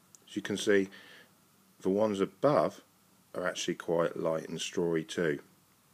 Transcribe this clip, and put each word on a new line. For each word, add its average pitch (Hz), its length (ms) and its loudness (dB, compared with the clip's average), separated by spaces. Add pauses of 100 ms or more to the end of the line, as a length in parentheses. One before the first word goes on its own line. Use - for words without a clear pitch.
(280)
As - 80 -12
you 101 60 -6
can 101 160 -4
see, 98 320 4 (920)
the 95 80 0
ones 101 300 2
above 98 600 0 (520)
are 87 140 -4
actually - 280 -4
quite 85 420 0
light 80 320 -2
and 82 100 -8
strawy 85 480 -2
too. 78 320 0 (540)